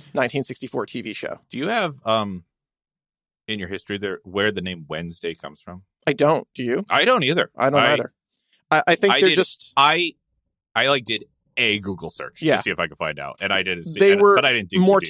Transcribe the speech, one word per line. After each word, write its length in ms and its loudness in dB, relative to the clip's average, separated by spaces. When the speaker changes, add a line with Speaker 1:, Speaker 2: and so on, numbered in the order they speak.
Speaker 1:
nineteen 320 -2
sixty-four 400 -8
T 160 -10
V 100 -10
show. 280 -10
Speaker 2:
Do 80 -12
you 100 -6
have, 280 -4
um, 400 -2
in 120 -8
your 80 -8
history 300 -8
there 260 -6
where 280 0
the 100 -6
name 260 -8
Wednesday 460 -8
comes 260 -16
from? 240 -20
Speaker 1:
I 60 2
don't. 400 2
Do 100 -8
you? 260 -2
Speaker 2:
I 140 4
don't 200 4
either. 340 0
Speaker 1:
I 120 2
don't 100 4
Speaker 2:
I, 140 4
Speaker 1:
either. 200 -4
I, 160 4
I 80 4
think 180 4
Speaker 2:
I 60 4
Speaker 1:
they're 100 6
Speaker 2:
did, 60 4
Speaker 1:
just 400 -2
Speaker 2:
I, 380 4
I, 120 2
like, 160 2
did 220 -6
a 220 2
Google 300 -8
search 320 -14
Speaker 1:
Yeah. 160 2
Speaker 2:
to 60 -4
see 80 -4
if 80 -6
I 80 -2
could 100 -20
find 220 -6
out, 220 -12
and 120 -4
I 80 0
didn't 240 -6
see, 140 -10
Speaker 1:
They 140 6
Speaker 2:
and, 80 2
Speaker 1:
were, 140 6
Speaker 2:
but 100 4
I 80 2
didn't 160 -4
dig 100 0
too 60 4
deep. 60 6